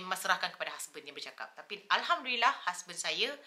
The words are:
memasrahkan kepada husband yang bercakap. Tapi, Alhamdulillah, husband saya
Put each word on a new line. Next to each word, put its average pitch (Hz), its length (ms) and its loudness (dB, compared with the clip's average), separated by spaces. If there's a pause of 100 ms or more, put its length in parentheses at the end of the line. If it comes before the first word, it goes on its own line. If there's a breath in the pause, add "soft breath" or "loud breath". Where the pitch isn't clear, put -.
memasrahkan 180 480 0
kepada 156 160 -6
husband 147 400 -10
yang 139 80 -14
bercakap. - 400 -10
Tapi, 180 320 -10
Alhamdulillah, 247 640 4 (160)
husband 180 320 -6
saya 180 320 0 (140 loud breath)